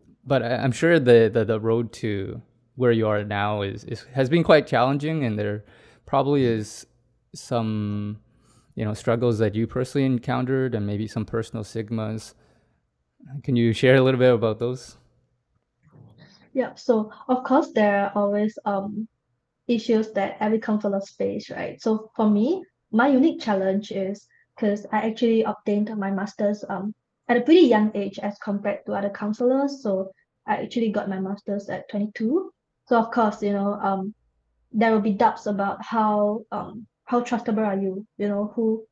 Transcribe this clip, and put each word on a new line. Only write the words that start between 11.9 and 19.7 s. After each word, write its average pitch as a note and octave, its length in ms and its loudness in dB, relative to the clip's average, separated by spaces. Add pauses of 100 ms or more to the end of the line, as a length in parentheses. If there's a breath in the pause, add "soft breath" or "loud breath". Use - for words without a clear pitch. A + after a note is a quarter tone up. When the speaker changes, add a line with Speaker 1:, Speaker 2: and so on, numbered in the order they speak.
Speaker 1:
Can C3 140 0
you A#2 160 4
share C3 240 6
a C3 60 6
little C3 180 4
bit B2+ 140 8
about A2 240 0
those? B2 400 -8 (1500 soft breath)
Speaker 2:
Yeah, B3+ 220 -4
so G#3+ 360 0 (180 loud breath)
of B3+ 160 0
course D4 300 2
there G3+ 300 4
are G3 100 -4
always, G#3 520 0
um, G#3 420 -4 (580)
issues A3 460 0